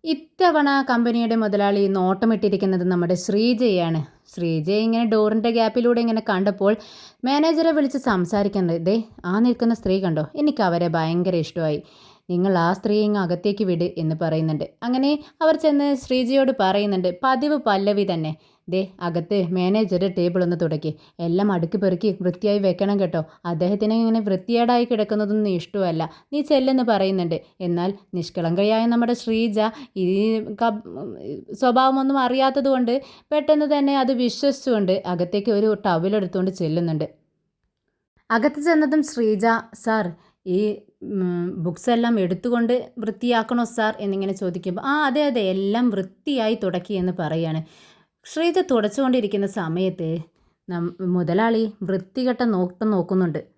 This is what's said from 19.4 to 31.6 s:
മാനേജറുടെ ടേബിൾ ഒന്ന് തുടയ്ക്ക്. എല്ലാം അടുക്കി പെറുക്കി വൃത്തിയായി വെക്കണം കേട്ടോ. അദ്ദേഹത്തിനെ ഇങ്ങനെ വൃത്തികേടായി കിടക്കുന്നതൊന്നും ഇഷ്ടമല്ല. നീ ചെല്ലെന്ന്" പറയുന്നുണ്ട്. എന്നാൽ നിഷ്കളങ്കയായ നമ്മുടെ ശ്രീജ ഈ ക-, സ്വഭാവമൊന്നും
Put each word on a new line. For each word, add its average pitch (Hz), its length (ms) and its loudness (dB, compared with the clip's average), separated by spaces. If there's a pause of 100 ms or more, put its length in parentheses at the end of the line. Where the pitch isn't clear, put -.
മാനേജറുടെ 185 580 2
ടേബിൾ 180 340 0
ഒന്ന് 175 160 0
തുടയ്ക്ക്. 156 320 -2 (280)
എല്ലാം 175 320 0
അടുക്കി 170 260 -2
പെറുക്കി 185 320 0 (120)
വൃത്തിയായി 196 380 0
വെക്കണം 196 400 0
കേട്ടോ. 175 220 0 (240)
അദ്ദേഹത്തിനെ 196 500 0
ഇങ്ങനെ 226 240 2
വൃത്തികേടായി 233 680 0
കിടക്കുന്നതൊന്നും 214 640 0
ഇഷ്ടമല്ല. 175 540 -2 (260)
നീ 294 120 -2
ചെല്ലെന്ന്" 262 420 2
പറയുന്നുണ്ട്. 190 540 0 (240)
എന്നാൽ 175 280 0 (240)
നിഷ്കളങ്കയായ 185 720 0
നമ്മുടെ 233 280 2
ശ്രീജ 226 440 -2 (380)
ഈ 190 100 0 (480)
ക-, 220 280 -2 (720)
സ്വഭാവമൊന്നും 269 640 2